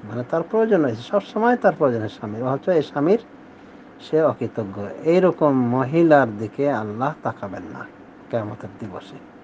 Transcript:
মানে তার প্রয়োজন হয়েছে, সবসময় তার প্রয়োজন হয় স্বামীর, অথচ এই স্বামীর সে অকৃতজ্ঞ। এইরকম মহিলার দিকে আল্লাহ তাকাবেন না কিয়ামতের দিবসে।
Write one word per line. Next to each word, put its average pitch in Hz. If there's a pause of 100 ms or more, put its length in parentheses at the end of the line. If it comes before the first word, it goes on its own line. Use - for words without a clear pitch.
মানে 117
তার 165
প্রয়োজন 214
হয়েছে, 117
সবসময় 220
তার 208
প্রয়োজন 123
হয় 107
স্বামীর, 110
অথচ 131
এই 165
স্বামীর 160 (800)
সে 156
অকৃতজ্ঞ। 110 (220)
এইরকম 165
মহিলার 131
দিকে 139
আল্লাহ 113
তাকাবেন 101
না 82 (440)
কিয়ামতের 107 (120)
দিবসে। - (120)